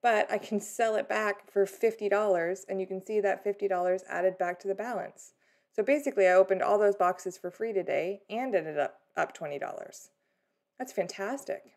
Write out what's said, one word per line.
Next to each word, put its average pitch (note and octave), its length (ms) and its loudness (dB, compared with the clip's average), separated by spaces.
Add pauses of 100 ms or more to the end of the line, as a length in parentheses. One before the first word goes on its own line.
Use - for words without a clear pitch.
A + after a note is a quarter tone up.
But A3 300 2
I G#3+ 80 -2
can G3+ 220 -4
sell A3+ 340 -2
it - 140 -2
back G#3+ 420 -2
for G3 160 4
fifty A3 420 -2
dollars, F#3+ 600 2
and F#3+ 120 -4
you F#3 60 -4
can F#3+ 180 -8
see G#3+ 140 -2
that G3 240 0
fifty G3+ 240 -2
dollars F#3 420 0
added F#3 300 0
back F3+ 220 -4
to G3+ 80 -8
the G3 80 -2
balance. G#3+ 560 -10 (400)
So G#3+ 100 -2
basically, G3 460 4
I F3+ 60 6
opened F#3+ 280 6
all G#3 160 2
those G3+ 160 4
boxes F3+ 420 -2
for F3+ 140 -10
free A3+ 220 -6
today F3 580 -2
and A#3+ 240 -4
ended D#3 240 0
up, - 220 -4 (160)
up D#3+ 180 -2
twenty C#3+ 240 -8
dollars. - 520 -12 (680)
That's C4+ 140 -10
fantastic. G3 840 -6